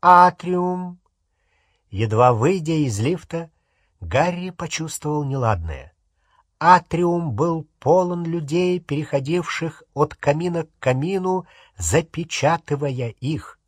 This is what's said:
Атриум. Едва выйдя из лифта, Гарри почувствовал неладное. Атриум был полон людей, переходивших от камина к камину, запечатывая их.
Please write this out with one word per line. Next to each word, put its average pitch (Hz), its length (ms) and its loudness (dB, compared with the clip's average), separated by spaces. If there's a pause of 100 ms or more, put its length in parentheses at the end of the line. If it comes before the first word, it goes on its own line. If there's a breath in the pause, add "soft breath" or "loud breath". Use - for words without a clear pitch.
Атриум. 180 960 4 (920)
Едва 110 420 4
выйдя 151 400 0
из 147 280 0
лифта, 165 500 -4 (500)
Гарри 170 480 -2
почувствовал 156 760 -6
неладное. 104 680 -4 (680)
Атриум 170 760 2
был 156 360 -2 (120)
полон 180 440 2
людей, 170 560 -2
переходивших 156 1000 -4 (100)
от 151 220 -2
камина 165 500 -2
к 160 140 -12
камину, 185 680 -2 (300 soft breath)
запечатывая 143 1300 -2 (100)
их. 143 480 -6